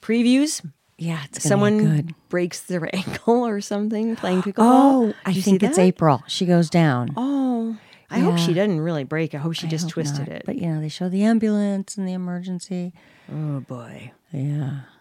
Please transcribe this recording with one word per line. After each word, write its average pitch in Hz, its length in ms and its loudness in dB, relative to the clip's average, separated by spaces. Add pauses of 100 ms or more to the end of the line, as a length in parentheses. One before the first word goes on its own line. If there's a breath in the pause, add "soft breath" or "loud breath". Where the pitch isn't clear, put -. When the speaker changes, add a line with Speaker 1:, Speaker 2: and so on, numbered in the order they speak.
Speaker 1:
previews. 247 640 2 (340)
Speaker 2:
Yeah, 165 260 -4
it's - 140 -16
gonna - 40 -8
be - 60 -2
Speaker 1:
Someone 208 300 4 (180)
Speaker 2:
good. 160 180 -4 (140)
Speaker 1:
breaks 175 340 -4
their 180 280 -6
<laughs> - 60 -6
ankle 233 500 -2
or 208 140 -2
something 214 560 -4
playing 185 260 0
pickleball. 196 160 -4
Speaker 2:
Oh, 254 560 6 (120)
I 185 40 -4
Speaker 1:
Did 175 60 0
you 190 60 -2
see 202 80 2
Speaker 2:
think 190 140 6
it's 262 120 2
Speaker 1:
that? 190 60 6
Speaker 2:
April. 165 460 4
She - 180 -2
goes 170 240 4
down. 139 460 2
Speaker 1:
Oh, 247 600 -2 (340 soft breath)
I 208 100 0
hope 175 180 4
she 170 140 2
Speaker 2:
Yeah. 180 140 2
Speaker 1:
doesn't 175 140 0
really 156 240 -2
break. 156 300 -4
I 151 40 -8
hope 160 160 -4
she 165 120 -8
Speaker 2:
I 160 40 -4
Speaker 1:
just 160 160 -2
Speaker 2:
hope 160 80 -6
Speaker 1:
twisted 143 340 -4
Speaker 2:
not. - 80 -12
Speaker 1:
it. - 100 -12
Speaker 2:
But, - 100 -6
you 175 120 -4
know, 156 120 -2
they 156 80 -6
show 175 200 -6
the 190 160 0
ambulance 208 760 0
and 190 80 -4
the 185 60 -4
emergency. 180 800 -8 (380 soft breath)
Speaker 1:
Oh, 147 300 -6
boy. 123 520 -16 (200)
Speaker 2:
Yeah. 143 480 -4 (200 soft breath)